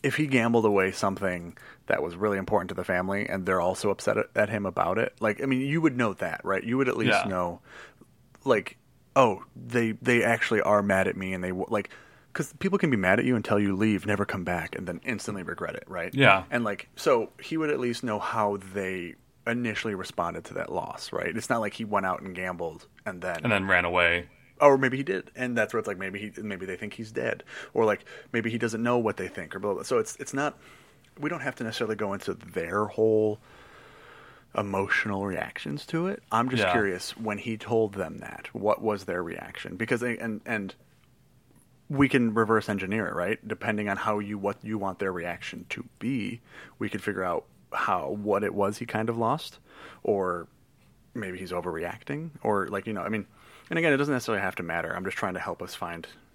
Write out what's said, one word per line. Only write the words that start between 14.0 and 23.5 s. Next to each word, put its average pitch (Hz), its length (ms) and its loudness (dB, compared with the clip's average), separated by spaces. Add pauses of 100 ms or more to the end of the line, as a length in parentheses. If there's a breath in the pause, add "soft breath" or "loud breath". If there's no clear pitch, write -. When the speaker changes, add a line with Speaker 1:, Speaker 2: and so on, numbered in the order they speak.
Speaker 1:
never 101 180 2
come 95 180 -6
back," 85 320 -4
and 90 120 -6
then 87 160 -8
instantly 95 400 -6
regret 82 320 -6
it, - 100 -10
right? 90 300 -8
Speaker 2:
Yeah. 101 340 8
Speaker 1:
And, 123 140 0
like, 101 320 -6
so 120 340 2 (100)
he - 180 -6
would 151 120 0
at 143 100 0
least 120 240 -2
know 107 160 -2
how 104 380 0 (160)
they 92 420 -4 (300)
initially 117 500 -2
responded 85 500 -4
to - 100 -16
that 85 160 -6
loss, - 420 -6
right? 85 220 -4
It's 123 140 -6
not 117 100 2
like 104 140 -2
he 113 120 -6
went 101 200 0
out 92 160 0
and 95 120 -10
gambled 87 540 -6 (180)
and 92 160 -8
then 87 220 -4
Speaker 2:
And 117 80 2